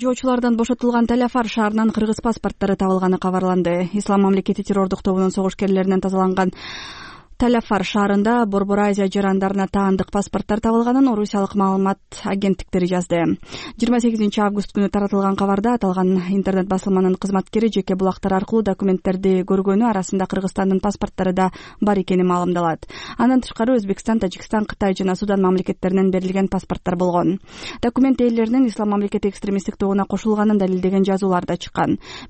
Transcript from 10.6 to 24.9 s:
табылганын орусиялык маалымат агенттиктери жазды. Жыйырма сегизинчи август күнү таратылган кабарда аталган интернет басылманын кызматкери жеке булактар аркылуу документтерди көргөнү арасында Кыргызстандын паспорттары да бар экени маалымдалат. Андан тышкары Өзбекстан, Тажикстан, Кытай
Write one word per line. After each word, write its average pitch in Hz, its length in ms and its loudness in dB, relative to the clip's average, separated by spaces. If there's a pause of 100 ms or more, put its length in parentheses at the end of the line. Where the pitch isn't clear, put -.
табылганын 233 480 2
орусиялык 208 480 -2
маалымат 196 420 2 (240)
агенттиктери 196 640 -2
жазды. 180 320 0 (640)
Жыйырма 240 180 2
сегизинчи 220 400 0
август 202 320 0
күнү 202 240 0
таратылган 202 400 0
кабарда 196 400 2
аталган 185 560 2
интернет 190 380 2
басылманын 190 480 2
кызматкери 202 500 0
жеке 202 300 0
булактар 190 380 0
аркылуу 214 280 0
документтерди 190 800 0
көргөнү 196 480 2
арасында 190 400 -2
Кыргызстандын 190 480 0
паспорттары 196 540 -2
да 208 180 0 (300)
бар 202 180 2
экени 185 240 0
маалымдалат. 175 640 0 (320)
Андан 247 220 2
тышкары 233 340 0
Өзбекстан, 220 460 -2
Тажикстан, 208 440 -4
Кытай 196 300 -2